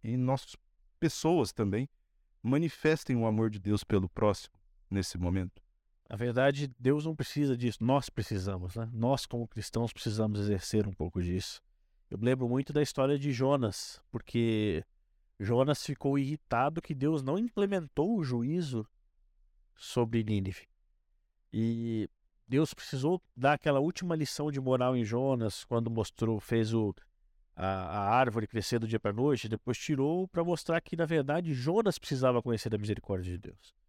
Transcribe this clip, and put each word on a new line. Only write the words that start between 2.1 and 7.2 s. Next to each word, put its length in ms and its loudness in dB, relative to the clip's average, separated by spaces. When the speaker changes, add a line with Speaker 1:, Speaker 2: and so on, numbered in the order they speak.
Speaker 1:
manifestem 760 2
o 100 2
amor 220 2
de 100 -8
Deus 240 0
pelo 260 2
próximo 460 0
nesse 280 -2
momento? 440 -2
Speaker 2:
Na 60 -10
verdade, 640 2
Deus 260 2
não 100 -4
precisa 400 0